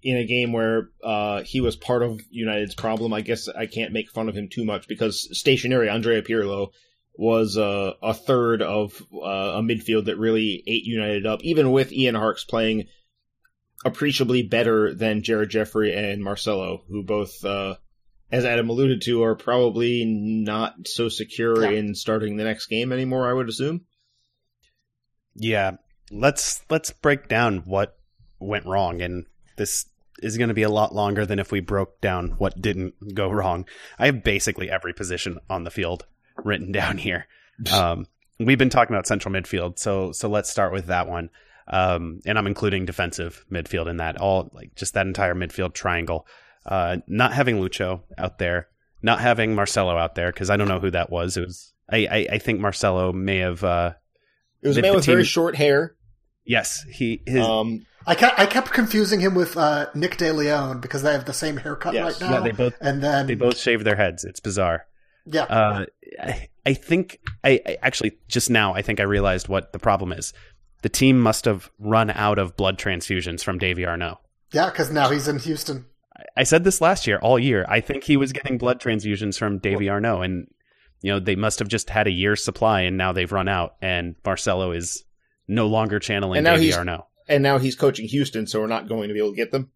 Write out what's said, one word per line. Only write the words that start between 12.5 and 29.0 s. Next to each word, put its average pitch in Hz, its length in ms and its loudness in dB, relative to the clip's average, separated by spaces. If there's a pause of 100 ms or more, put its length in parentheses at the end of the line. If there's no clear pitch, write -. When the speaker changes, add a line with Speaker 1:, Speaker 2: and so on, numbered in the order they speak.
Speaker 1:
appreciably 131 580 0
better 110 520 2
than 107 280 -2
Jared 107 280 0
Jeffrey 107 440 0
and 101 280 -4
Marcelo, 98 680 -4
who 101 140 -8
both, 101 420 -4
uh, 98 320 -4 (540)
as 123 140 0
Adam 120 260 0
alluded 131 320 2
to, 120 220 2
are 113 120 2
probably 120 680 2
not 107 840 -2
so 117 220 -2
secure 113 560 0
Speaker 2:
Yeah. 104 140 2
Speaker 1:
in 104 180 -4
starting 107 400 -2
the 107 80 -4
next 110 220 -4
game 120 260 -2
anymore, 127 360 -2
I 123 40 0
would 127 160 -2
assume. 143 340 -4 (1500)
Speaker 3:
Yeah. 107 380 -2 (380)
Let's, 120 600 0
let's 156 220 -2
break 143 360 0
down 110 380 2
what 95 300 -2 (420)
went 101 280 -6
wrong, 90 360 0